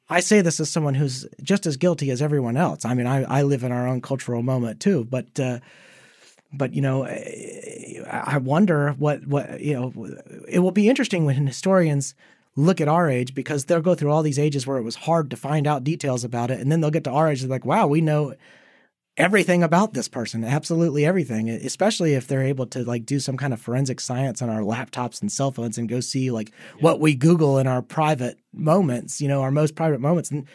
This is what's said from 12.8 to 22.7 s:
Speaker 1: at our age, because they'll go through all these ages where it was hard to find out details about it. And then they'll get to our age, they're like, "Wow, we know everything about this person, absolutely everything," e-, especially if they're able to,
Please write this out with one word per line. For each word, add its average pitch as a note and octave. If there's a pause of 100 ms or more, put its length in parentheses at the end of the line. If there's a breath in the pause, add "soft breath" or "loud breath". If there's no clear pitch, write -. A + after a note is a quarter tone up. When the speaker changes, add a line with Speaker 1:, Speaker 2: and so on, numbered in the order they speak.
Speaker 1:
at D3
our E3
age, B2+
because C#3
they'll E3+
go F3
through D3
all D#3
these D3
ages C#3+
where C3+
it B2
was A2+
hard D#3+
to A#2+
find C#3+
out C#3+
details C3+
about A#2+
it. B2+
And C3
then E3
they'll D3+
get D#3+
to C3
our D3+
age, C3
they're C3
like, C3
"Wow, F3
we D3+
know D3+ (800 soft breath)
everything F3+
about F3
this A#2+
person, A2+
absolutely D3+
everything," B2
e-, A2+ (120)
especially F3
if C3
they're C3+
able C3
to, B2